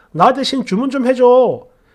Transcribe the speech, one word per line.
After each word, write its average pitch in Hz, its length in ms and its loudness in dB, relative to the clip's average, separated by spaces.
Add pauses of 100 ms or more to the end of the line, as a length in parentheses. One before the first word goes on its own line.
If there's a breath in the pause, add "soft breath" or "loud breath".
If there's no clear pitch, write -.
(120)
나 196 220 2
대신 262 320 -6
주문 247 240 -4
좀 254 180 -4
해줘." 247 600 2 (280 soft breath)